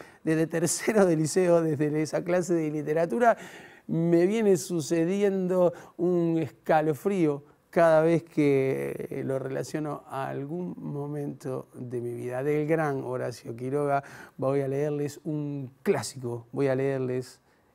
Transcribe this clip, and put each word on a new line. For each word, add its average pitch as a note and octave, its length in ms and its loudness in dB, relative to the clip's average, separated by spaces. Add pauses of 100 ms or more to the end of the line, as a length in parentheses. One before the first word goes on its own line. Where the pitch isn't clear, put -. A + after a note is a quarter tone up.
(240)
desde D#3+ 240 2
tercero F3 580 2
de E3 120 4
liceo, E3+ 440 4
desde D3+ 400 0
esa D#3 220 -2
clase F3 300 0
de D#3 180 0
literatura, D#3+ 640 2 (520)
me E3+ 400 4
viene G#3 280 4
sucediendo F3+ 1160 0 (240)
un E3+ 440 2
escalofrío D#3 1040 0 (260)
cada E3 300 6
vez E3 240 4
que C#3 1040 0
lo C3+ 140 -4
relaciono C#3 680 -6
a C3+ 220 -8
algún D3 480 -8
momento C#3+ 960 -8
de B2 260 -10
mi A#2+ 140 -8
vida. B2 300 -6
Del D3 220 0
gran D3+ 380 0
Horacio B2 540 -8
Quiroga C#3 480 -2 (320)
voy C3+ 240 0
a C3+ 80 -4
leerles D3 560 -4
un D3 480 -6 (100)
clásico, A#2+ 720 -4
voy C3+ 160 2
a C3 60 2
leerles C3 640 -4 (340)